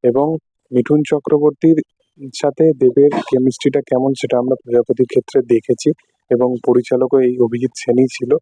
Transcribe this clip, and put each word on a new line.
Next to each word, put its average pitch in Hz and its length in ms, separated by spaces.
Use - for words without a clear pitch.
এবং 135 160
মিঠুন 147 260
চক্রবর্তীর 151 680
সাথে 147 240
দেবের 139 300
কেমিস্ট্রিটা 131 500
কেমন, 131 200
সেটা 127 220
আমরা 127 200
প্রজাপতির 120 500
ক্ষেত্রে - 260
দেখেছি, 120 360
এবং 123 140
পরিচালকও 127 600
এই 123 80
অভিজিৎ 120 260
সেনই 127 340
ছিল। 123 140